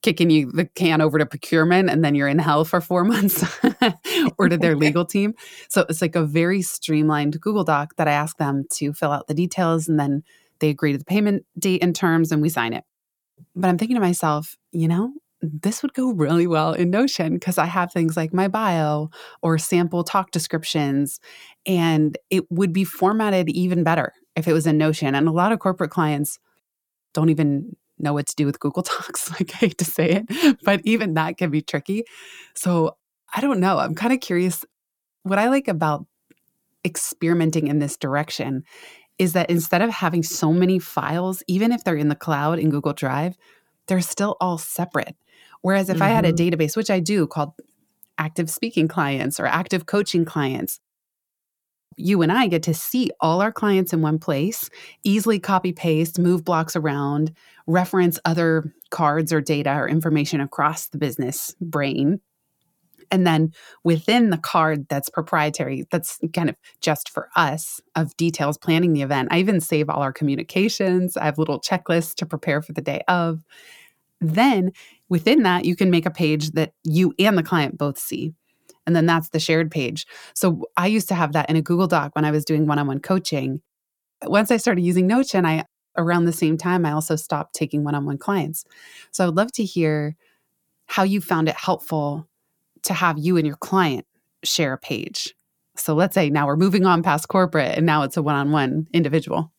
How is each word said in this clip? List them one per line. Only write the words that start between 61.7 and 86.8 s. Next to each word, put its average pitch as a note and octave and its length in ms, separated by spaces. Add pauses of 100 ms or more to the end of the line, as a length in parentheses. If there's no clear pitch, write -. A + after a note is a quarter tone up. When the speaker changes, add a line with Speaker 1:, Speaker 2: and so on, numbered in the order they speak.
Speaker 1:
And F#3 160
then D#3+ 260 (300)
within G#3 480
the E3 80
card D#3 500
that's C#3+ 220
proprietary, D3+ 800
that's - 300 (120)
kind E3+ 160
of - 80 (240)
just - 300
for - 240
us, D#3+ 460 (160)
of D#3+ 200
details D3+ 400
planning E3 360
the C#3+ 100
event, C3+ 300
I E3+ 80
even F#3+ 200
save D3+ 300
all C#3+ 100
our C3+ 120
communications. F3+ 1040
I - 80
have D3 120
little D#3 240
checklists E3+ 560
to E3+ 100
prepare D3+ 360
for D#3+ 100
the D3+ 80
day C#3+ 280
of. E3+ 360 (760)
Then F#3+ 520 (360)
within A3+ 340
that, F3+ 220
you F3+ 100
can F#3 160
make E3+ 160
a F3 40
page D#3 420
that D#3 200 (120)
you E3 340
and G3 180
the E3 60
client D#3+ 360
both C#3+ 200
see. - 340 (540)
And E3+ 80
then E3 120
that's E3 240
the D#3+ 100
shared D#3+ 300
page. D3 360 (280)
So F3 300 (120)
I F3 100
used G#3+ 220
to F#3+ 60
have D#3+ 180
that D3+ 180
in D#3 60
a D#3+ 60
Google F3 240
Doc D3+ 280
when D#3 100
I D3+ 60
was D3+ 140
doing D#3 220
one-on-one C#3+ 340
coaching. D3 600 (640)
Once G#3 280
I A#3+ 60
started G3 260
using F3+ 240
Notion, G#3+ 400
I, D#3+ 180 (320)
around E3+ 280
the E3+ 80
same D#3+ 240
time, F3 300